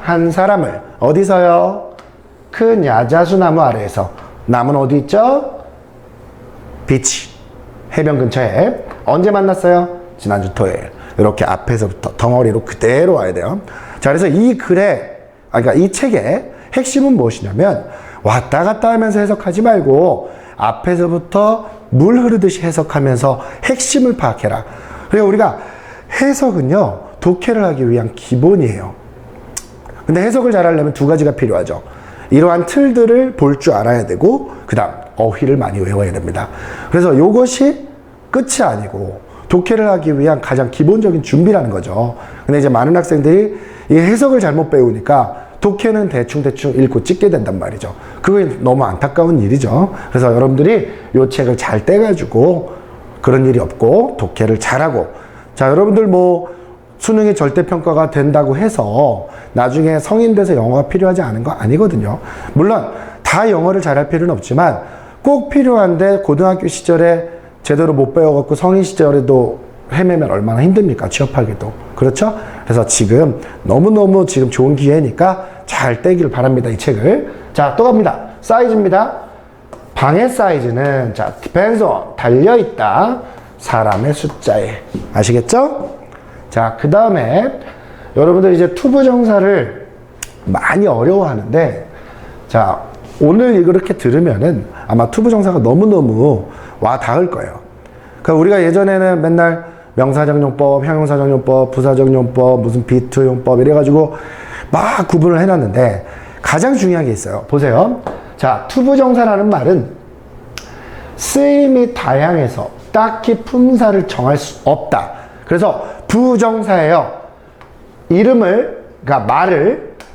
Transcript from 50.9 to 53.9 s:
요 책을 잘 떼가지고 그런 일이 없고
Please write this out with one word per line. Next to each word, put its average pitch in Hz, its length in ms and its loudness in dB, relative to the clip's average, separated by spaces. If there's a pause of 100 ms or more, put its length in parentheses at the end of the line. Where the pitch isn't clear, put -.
요 131 140 4
책을 127 280 -2
잘 107 300 -4
떼가지고 180 1000 0 (380)
그런 131 240 2
일이 127 120 2
없고 131 600 0